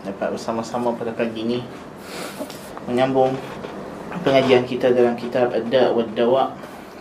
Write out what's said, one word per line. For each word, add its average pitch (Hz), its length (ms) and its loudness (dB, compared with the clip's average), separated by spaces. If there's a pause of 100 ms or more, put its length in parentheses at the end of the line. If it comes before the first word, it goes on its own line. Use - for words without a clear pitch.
dapat 95 320 -4
bersama-sama 117 640 -2
pada 113 160 -4
pagi 113 320 -2
ini 123 160 -2 (1300)
menyambung 131 480 4 (880)
pengajian 127 400 6
kita 127 240 2
dalam 120 240 6
kitab 117 400 0
Ad-Da' 117 400 2
wa 117 160 2
Dawa' 131 400 2 (500)